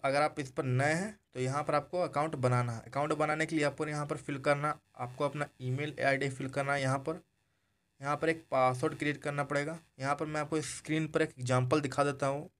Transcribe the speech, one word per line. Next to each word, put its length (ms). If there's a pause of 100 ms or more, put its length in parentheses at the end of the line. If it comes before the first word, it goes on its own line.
अगर 160
आप 180
इस 120
पर 140
नए 280
हैं 260 (140)
तो 60
यहाँ 240
पर 120
आपको 240
अकाउंट 360
बनाना 360
है। 100
अकाउंट 320
बनाने 320
के 100
लिए 100
आपको 220
यहाँ 180
पर 120
फिल 220
करना, 340 (220)
आपको 300
अपना 200 (160)
ईमेल 400
आईडी 280
फिल 200
करना 240
है। 80
यहाँ 180
पर, 220 (800)
यहाँ 160
पर 120
एक 220
पासवर्ड 460
क्रिएट 240
करना 220
पड़ेगा। 340 (220)
यहाँ 160
पर 100
मैं 160
आपको 200
स्क्रीन 460
पर 140
एक 180
एग्जांपल 420
दिखा 220
देता 240
हूँ, 220 (100)